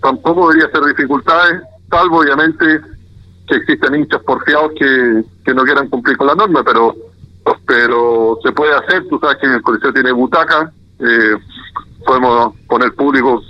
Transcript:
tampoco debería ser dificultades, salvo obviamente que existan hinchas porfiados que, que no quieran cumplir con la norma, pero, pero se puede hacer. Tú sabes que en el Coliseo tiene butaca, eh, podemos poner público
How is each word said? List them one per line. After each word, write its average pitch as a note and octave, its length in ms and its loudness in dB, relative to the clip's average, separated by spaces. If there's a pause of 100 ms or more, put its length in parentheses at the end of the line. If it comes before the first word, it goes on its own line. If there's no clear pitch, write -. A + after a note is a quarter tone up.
tampoco D#3+ 480 0
debería D#3+ 200 2
ser D3+ 140 -2
dificultades, D#3+ 760 0 (260)
salvo E3+ 320 2
obviamente D#3 600 2 (680)
que C#3 80 0
existan C#3+ 400 0
hinchas D3 260 -2
porfiados D3 560 0
que, B2 460 2 (200)
que C3 100 -2
no C3 100 0
quieran C#3 240 0
cumplir C3 280 -2
con C#3 120 0
la D3+ 80 2
norma, F3 260 2
pero, A#2 320 2 (720)
pero A#2 760 0
se C3 80 0
puede D3+ 220 0
hacer. F3+ 340 -2
Tú D3 120 -2
sabes C#3 200 0
que D3 60 -2
en C3 80 2
el A2+ 80 -2
Coliseo A#2+ 300 -2
tiene B2+ 200 0
butaca, D#3+ 580 0 (300)
eh, A2+ 360 0 (680)
podemos A#2+ 480 2 (140)
poner A#2+ 260 0
público C3+ 560 0